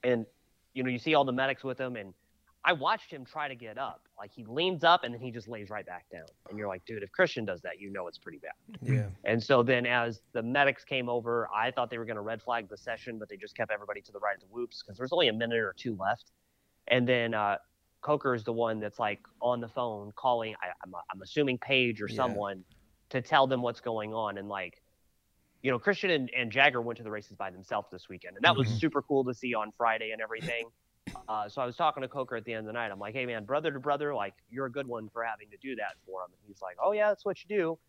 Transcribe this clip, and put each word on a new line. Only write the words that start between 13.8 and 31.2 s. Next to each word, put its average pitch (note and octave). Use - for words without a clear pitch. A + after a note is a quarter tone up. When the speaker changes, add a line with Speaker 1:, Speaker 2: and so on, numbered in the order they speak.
Speaker 1:
to -
the G2+
right G#2
of -
the F#2
whoops A#2
'cause F#2+
there's C3
only D#3
a G#2+
minute A#2
or G2+
two A#2
left. F#2+
And B2
then, A#2+
uh, G#2
Coker C#3+
is A2
the A#2
one A2+
that's, G#2
like, G#2
on A#2+
the A#2
phone G#2+
calling, A#2
I, F2+
I'm, F#2
I'm F#2+
assuming C3+
Paige A#2+
or G2+
Speaker 2:
Yeah. A2
Speaker 1:
someone, G2+
to B2+
tell C#3
them C3
what's A#2+
going A2
on. G#2+
And, G2+
like, F#2+
you C3
know, B2
Christian F#3+
and, C3+
and A#2
Jagger C3
went A#2
to A#2+
the G#2+
races G#2
by G2
themselves F#2+
this F2+
weekend. F2+
And -
that C#3+
was C3
Speaker 2:
Mm-hmm. A#2
Speaker 1:
super C#3+
cool C3+
to B2
see A#2+
on G#2+
Friday A2
and A2
everything. A2+